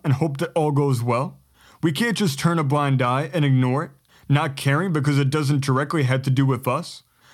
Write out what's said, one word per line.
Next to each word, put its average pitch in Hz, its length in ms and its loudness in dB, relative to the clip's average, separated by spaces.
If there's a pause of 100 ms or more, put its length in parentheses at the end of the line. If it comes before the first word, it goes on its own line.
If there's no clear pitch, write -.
and 143 100 2
hope 139 240 -2
that 170 160 -4
all 151 160 2
goes 139 320 0
well. 120 380 -2 (420)
We 170 80 2
can't 220 260 -2
just 147 220 0
turn 170 220 0
a 151 40 0
blind 139 380 2
eye 131 320 0
and 151 100 2
ignore 131 400 2
it, - 60 -12 (380)
not 143 280 0
caring 160 360 0
because 143 260 2
it 143 120 2
doesn't 147 340 0
directly 143 400 0
have 131 180 0
to 135 80 -2
do 135 160 2
with 131 220 0
us. 151 340 -6 (320)